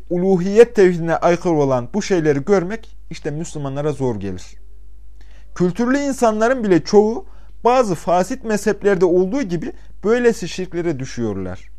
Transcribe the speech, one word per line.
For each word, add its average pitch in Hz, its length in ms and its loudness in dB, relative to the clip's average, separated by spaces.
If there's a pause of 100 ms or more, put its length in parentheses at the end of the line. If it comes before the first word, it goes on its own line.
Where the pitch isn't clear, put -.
(100)
uluhiyet 190 640 4
tevhidine 170 400 4
aykırı 170 360 2
olan 135 420 2
bu 202 80 0
şeyleri 151 420 2
görmek 196 520 0 (140)
işte 160 200 -8
Müslümanlara 147 600 -4
zor 123 240 -2
gelir. 95 280 -6 (1080)
Kültürlü 233 440 0
insanların 240 680 0
bile 180 200 4
çoğu 214 420 2 (380)
bazı 233 300 4
fasit 185 500 0
mezheplerde 202 600 2
olduğu 185 380 2
gibi 170 300 -4 (320)
böylesi 226 440 2
şirklere 170 500 -4
düşüyorlar. 101 800 -6